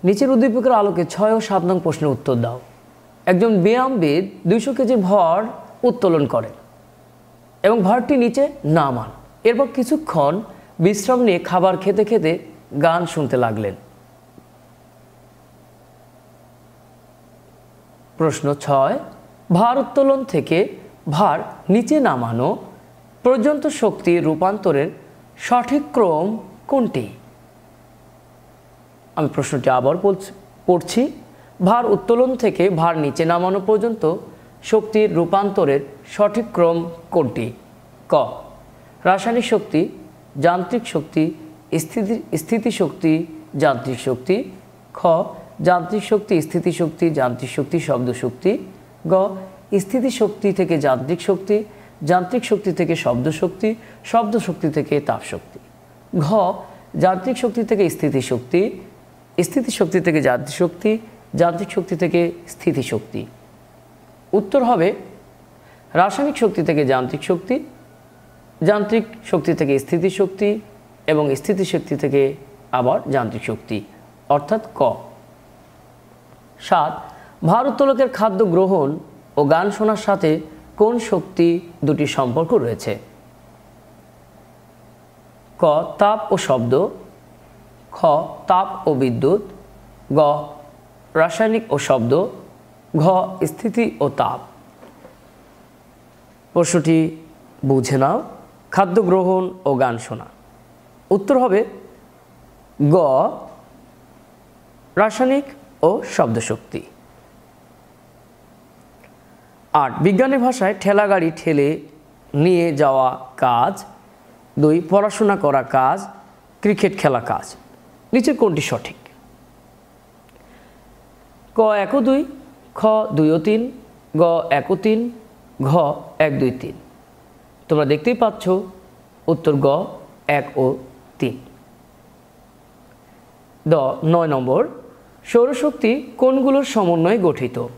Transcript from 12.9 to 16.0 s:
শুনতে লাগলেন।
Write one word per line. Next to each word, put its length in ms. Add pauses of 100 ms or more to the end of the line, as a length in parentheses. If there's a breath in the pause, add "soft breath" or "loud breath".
শুনতে 300
লাগলেন। 380 (4000)